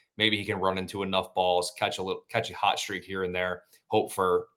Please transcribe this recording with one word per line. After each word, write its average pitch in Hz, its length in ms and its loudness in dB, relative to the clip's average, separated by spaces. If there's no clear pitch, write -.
maybe 107 220 2
he 101 80 -4
can 101 120 -2
run 95 200 2
into 95 260 -4
enough 95 320 0
balls, 90 420 2
catch 104 200 0
a 98 40 -4
little, 92 280 -4
catch 117 200 -2
a 87 60 -12
hot - 240 2
streak 92 240 -6
here 95 220 -4
and 90 100 -4
there, 90 280 -2
hope - 260 2
for, 98 440 4